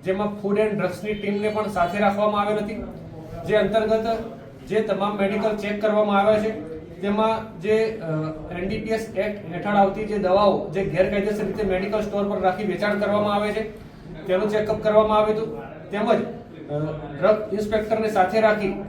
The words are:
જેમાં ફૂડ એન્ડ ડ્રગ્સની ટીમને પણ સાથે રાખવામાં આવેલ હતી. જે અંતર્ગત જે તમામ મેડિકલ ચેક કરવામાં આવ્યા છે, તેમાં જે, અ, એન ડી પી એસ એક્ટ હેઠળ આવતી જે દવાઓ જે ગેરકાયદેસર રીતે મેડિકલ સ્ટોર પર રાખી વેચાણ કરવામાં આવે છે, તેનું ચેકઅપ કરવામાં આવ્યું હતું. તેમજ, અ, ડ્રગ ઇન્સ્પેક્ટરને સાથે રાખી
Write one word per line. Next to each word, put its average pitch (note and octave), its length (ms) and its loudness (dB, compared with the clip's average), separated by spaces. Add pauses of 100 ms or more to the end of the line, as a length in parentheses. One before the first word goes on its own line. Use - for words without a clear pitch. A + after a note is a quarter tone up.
જેમાં G3+ 380 -2
ફૂડ G3+ 160 2
એન્ડ G#3 220 2
ડ્રગ્સની G#3 340 -2
ટીમને G3+ 340 -2
પણ G#3 200 -2
સાથે F3+ 300 0
રાખવામાં G3+ 480 2
આવેલ G#3+ 120 2
હતી. G3+ 240 -4 (640)
જે G#3 100 2
અંતર્ગત G#3+ 500 2 (640)
જે A3 120 2
તમામ G3+ 360 0
મેડિકલ G#3 400 0
ચેક G3+ 260 -4
કરવામાં G#3 360 4
આવ્યા G#3+ 220 6
છે, G#3+ 200 -2 (400)
તેમાં G#3+ 600 0
જે, A3 400 2
અ, D#3+ 60 -8 (460)
એન F3+ 160 -4
ડી G#3+ 120 -4
પી G#3+ 100 -6
એસ - 260 -4
એક્ટ F#3 380 -4
હેઠળ G#3 160 -4
આવતી G3+ 340 4
જે G#3 140 -2
દવાઓ F#3 520 4
જે F#3+ 140 -2
ગેરકાયદેસર G3+ 600 2
રીતે G#3 180 -4
મેડિકલ G3 380 0
સ્ટોર G3+ 280 -2
પર G3+ 120 -2
રાખી F#3+ 240 2
વેચાણ G3+ 340 0
કરવામાં G#3 360 2
આવે G#3 180 0
છે, G#3+ 260 -6 (480)
તેનું G3 240 2
ચેકઅપ G#3+ 320 0
કરવામાં G#3+ 360 6
આવ્યું G#3+ 200 2
હતું. A3+ 240 -6 (280)
તેમજ, A3 320 2 (500)
અ, D3 60 -4 (400)
ડ્રગ G#3 340 2
ઇન્સ્પેક્ટરને G#3+ 560 0
સાથે G#3 320 2
રાખી G#3 320 2 (160)